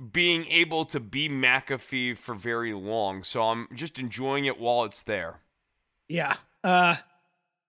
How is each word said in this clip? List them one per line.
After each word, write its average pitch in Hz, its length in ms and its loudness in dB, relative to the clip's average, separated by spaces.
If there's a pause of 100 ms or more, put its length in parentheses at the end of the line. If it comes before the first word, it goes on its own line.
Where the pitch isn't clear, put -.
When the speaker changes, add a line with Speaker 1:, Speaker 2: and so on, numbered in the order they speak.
(120)
Speaker 1:
being 175 340 2
able 165 400 2
to 143 140 -6
be 135 280 -4
McAfee 131 880 0
for - 180 -10
very 117 380 -4
long. 98 520 -4
So 120 180 -2
I'm 113 320 0
just 139 240 -10
enjoying 131 460 -2
it 135 140 0
while 120 260 2
it's - 180 -8
there. 90 380 -4 (680)
Speaker 2:
Yeah. 160 260 0 (280)
Uh, 180 340 6 (720)